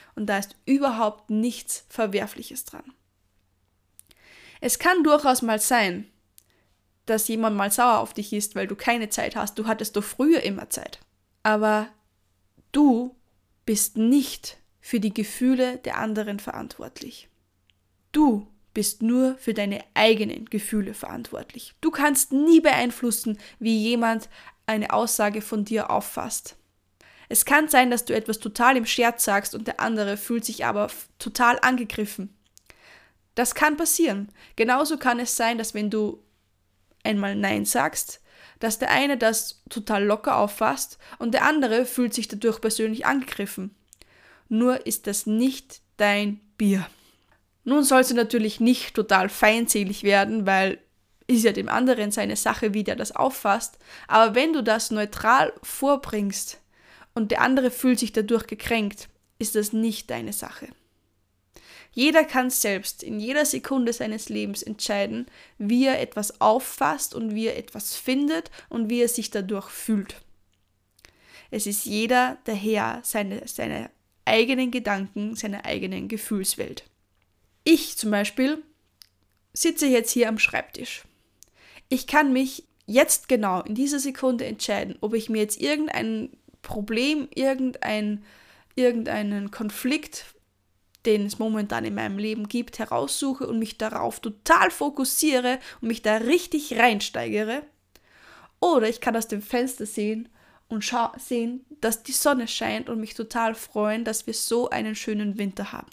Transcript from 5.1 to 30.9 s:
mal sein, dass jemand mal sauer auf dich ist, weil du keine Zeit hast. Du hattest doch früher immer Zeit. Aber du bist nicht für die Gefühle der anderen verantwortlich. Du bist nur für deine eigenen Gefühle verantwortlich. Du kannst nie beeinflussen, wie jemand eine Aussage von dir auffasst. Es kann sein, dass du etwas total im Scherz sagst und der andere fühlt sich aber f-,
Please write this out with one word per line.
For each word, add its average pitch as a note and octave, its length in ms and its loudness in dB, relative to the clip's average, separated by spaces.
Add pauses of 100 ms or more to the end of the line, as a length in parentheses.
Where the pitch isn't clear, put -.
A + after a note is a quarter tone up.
mal A3 180 0
sein, G3+ 480 0 (960)
dass A3 220 0
jemand A3 280 0
mal G3+ 160 0
sauer A#3+ 260 6
auf - 160 -4
dich G#3 180 -6
ist, G#3 220 -4
weil G3 120 -4
du G3 100 -6
keine A#3 320 0
Zeit - 260 -4
hast. G#3 240 -6
Du G#3+ 80 -4
hattest A3 300 -4
doch G3+ 80 -2
früher D4+ 380 4
immer - 280 -6
Zeit. - 300 -10 (420)
Aber G#3+ 460 2 (840)
du B3+ 460 4 (500)
bist G#3+ 300 0
nicht B3 640 2 (220)
für A#3 200 -2
die G3+ 140 -2
Gefühle B3+ 640 0
der - 200 -6
anderen G#3+ 400 -4
verantwortlich. - 920 -14 (840)
Du B3+ 340 4 (280)
bist G#3+ 280 -4
nur B3+ 340 2
für A3+ 180 -4
deine G3+ 300 -4 (100)
eigenen G#3+ 520 2
Gefühle G#3 480 -4
verantwortlich. - 880 -12
Du D#4+ 100 2
kannst C#4+ 420 0
nie D#4+ 280 8
beeinflussen, A#3+ 760 0 (200)
wie A3+ 180 2
jemand A3+ 520 0 (380)
eine G#3+ 260 -2
Aussage G#3+ 480 0
von G#3 240 -4
dir G#3+ 260 -2
auffasst. - 640 -4 (720)
Es - 160 2
kann D4+ 240 4
sein, B3+ 220 6
dass A#3+ 140 -2
du - 100 -2
etwas A3 260 -2
total A#3+ 360 2
im A#3 80 2
Scherz A#3 400 2
sagst G3+ 300 0
und G#3+ 120 -8
der - 140 -6
andere G#3 360 -2
fühlt A3+ 280 -4
sich - 220 -6
aber G#3 200 0
f-, - 220 -12 (100)